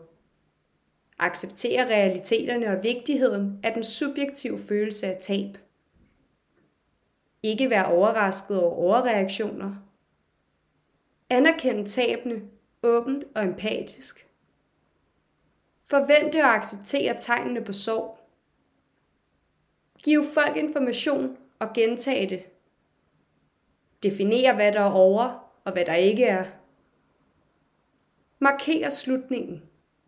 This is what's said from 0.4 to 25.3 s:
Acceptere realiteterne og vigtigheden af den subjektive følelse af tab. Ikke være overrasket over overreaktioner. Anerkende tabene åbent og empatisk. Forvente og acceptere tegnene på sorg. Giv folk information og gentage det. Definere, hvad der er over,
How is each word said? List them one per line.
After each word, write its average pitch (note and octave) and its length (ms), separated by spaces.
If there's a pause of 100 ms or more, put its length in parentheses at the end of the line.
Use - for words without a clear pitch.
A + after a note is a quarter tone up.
Acceptere A3+ 640
realiteterne G#3+ 920
og F#3+ 60
vigtigheden A#3+ 800
af A3+ 100
den A#3 100
subjektive C#4 760
følelse G#3 480
af F#3 140
tab. G3 360 (1900)
Ikke A3 260
være G3 160
overrasket F#3+ 760
over E3+ 140
overreaktioner. G3+ 1000 (1500)
Anerkende B3+ 560
tabene A#3 560 (420)
åbent A#3+ 400 (120)
og G#3+ 80
empatisk. - 840 (1600)
Forvente D4 580
og A#3 120
acceptere A#3 640
tegnene A#3+ 440
på G3 100
sorg. - 460 (1800)
Giv D4 300
folk D4 240
information C4+ 800 (220)
og G#3+ 140
gentage A#3 560
det. F#3 140 (1600)
Definere, G#3+ 520
hvad G#3 160
der G#3 100
er G3+ 100
over, F#3+ 600 (120)